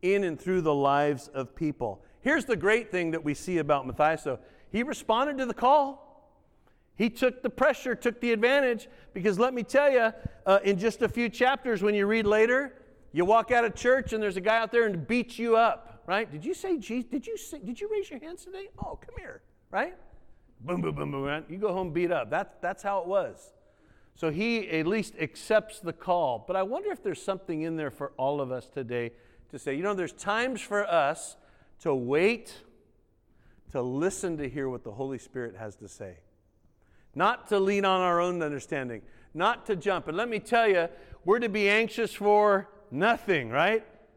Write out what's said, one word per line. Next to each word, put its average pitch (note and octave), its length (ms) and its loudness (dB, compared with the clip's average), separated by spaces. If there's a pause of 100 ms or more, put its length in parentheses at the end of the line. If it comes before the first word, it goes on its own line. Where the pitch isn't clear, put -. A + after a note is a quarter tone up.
in G3 220 2
and D#3+ 160 -4
through F#3 220 0
the D#3 120 2
lives C#3+ 540 2
of C3+ 280 -8
people. B2+ 480 -6 (180)
Here's C#4+ 240 0
the A#3+ 100 0
great G#3+ 340 2
thing F3 220 -2
that D#3+ 120 -4
we D3 100 -2
see F3 240 -4
about C#3+ 280 2
Matthias, D3+ 380 0
though. C3 160 -4 (320)
He A3+ 120 -2
responded C4+ 560 -2
to C4 60 0
the A#3+ 80 -4
call. C#4 540 2 (880)
He A3 140 2
took B3 340 -2
the B3 60 -2
pressure, C4 440 0
took - 280 -4
the A#3+ 100 0
advantage, A#3+ 560 2 (260)
because F3+ 240 0
let B3 160 2
me A#3+ 100 -2
tell C#4+ 280 4
you, A3+ 220 4 (320)
uh, G3 180 6
in G3 160 2
just G#3+ 220 0
a G#3+ 80 2
few A#3+ 200 -2
chapters, A#3+ 540 0
when G#3 100 2
you G3+ 140 2
read A3 180 2
later, A#3 480 4 (380)
you F3 140 2
walk A3 260 4
out A#3+ 140 4
of A3 100 -2
church B3+ 380 2
and A3 100 0
there's G3 140 -2
a F#3+ 40 -4
guy G#3+ 160 4
out A3+ 140 -2
there A#3 140 4
and F3 220 -2
beats A#3+ 300 -2
you A3+ 180 2
up, - 500 2
right? G3 260 -2
"Did D3+ 140 -10
you F4 80 -4
say F#4 240 -4
Je-, A#3 260 -6
did B3 240 -8
you A4+ 100 -8
say, - 220 -14
did A#3 200 -10
you G#4 120 -6
raise G4+ 180 -4
your C#4 100 -12
hands E4 260 -16
today? G4 240 -14 (100)
Oh, - 160 -8
come A#4+ 220 -20
here," - 240 -16 (280)
right? D4 260 -4 (680)
Boom, F3 200 -4
boom, D#3+ 140 -2
boom, D3 160 -6
boom, C#3 120 -4
right? D3 260 -4
You E3+ 80 -10
go G3+ 160 -2
home F#3 180 -4
beat E3+ 200 0
up. B2+ 180 -2
That, F3+ 320 -4
that's F#3 220 -6
how G3 180 -2
it E3+ 60 -8
was. F3+ 460 -4 (640)
So E3 140 -2
he G#3 400 0
at D#3+ 180 0
least G#3 320 -2
accepts G#3+ 600 0
the E3 140 -6
call. D#3+ 540 0
But F3+ 80 -2
I F#3 80 0
wonder E4+ 280 -4
if - 120 -8
there's F3+ 180 -4
something F#3 420 -4
in E3 120 -4
there D3+ 160 -4
for C#3 260 -10
all C#3+ 240 -2
of B2+ 100 -4
us B2+ 160 -8
today A#2+ 440 -6 (380)
to C3 100 -14
say, C#3 160 -4
you D#3+ 80 -4
know, G#3 100 0
there's F3+ 200 -4
times A3+ 480 -4
for G3+ 280 -2
us D#3+ 460 0 (440)
to D#3 140 0
wait, D#3 600 0 (1160)
to C3+ 100 -4
listen D#3+ 560 -2
to C#3+ 100 -6
hear C3 220 -6
what B2 140 -8
the A2+ 80 -12
Holy C3+ 260 -8
Spirit A#2 400 -10
has G#2+ 200 -12
to G#2 100 -20
say. F2+ 320 -16 (960)
Not G3 340 0
to G3+ 100 2
lean G3 240 2
on F#3+ 160 4
our F3 220 2
own F3+ 200 -2
understanding. C3+ 600 -6 (320)
Not G#3+ 320 0
to G#3+ 100 -2
jump. F3+ 320 -2
And D#3 80 -6
let A#3 140 -2
me A3 100 -4
tell A#3 300 4
you, F3 180 4 (380)
we're G3+ 140 4
to A#3 100 0
be G3+ 180 2
anxious G#3+ 460 2
for G#3 560 4 (200)
nothing, E3 600 2
right? F#3 360 2 (320)